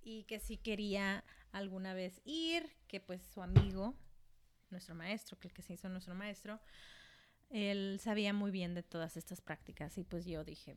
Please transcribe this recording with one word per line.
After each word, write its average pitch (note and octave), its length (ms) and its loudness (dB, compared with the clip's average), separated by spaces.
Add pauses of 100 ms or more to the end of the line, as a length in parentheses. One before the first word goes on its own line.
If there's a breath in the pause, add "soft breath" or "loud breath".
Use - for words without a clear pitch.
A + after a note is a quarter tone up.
y A3 220 -8
que G#3+ 160 -4
si A3 160 -4
quería G3+ 680 2 (280 soft breath)
alguna F#3+ 420 -4
vez F#3 300 -4
ir, E4 440 2 (200)
que, G3 120 -4
pues, F3+ 220 -6
su - 200 -10
amigo, F#3+ 540 8 (720)
nuestro F3 260 -8
maestro, F#3+ 420 -4
que - 100 -12
el - 60 -14
que F#3 80 -10
se F3+ 120 -8
hizo F#3 140 -6
nuestro F#3 280 -4
maestro, G#3 440 -6 (880 loud breath)
él G3 520 2
sabía G#3 300 4
muy G3+ 180 4
bien F3+ 240 0
de F3 80 -2
todas E3 340 -4
estas E3+ 240 -8
prácticas - 560 -8
y, F3+ 60 -2
pues, E3+ 240 -4
yo D#3+ 160 -2
dije, D3+ 340 -12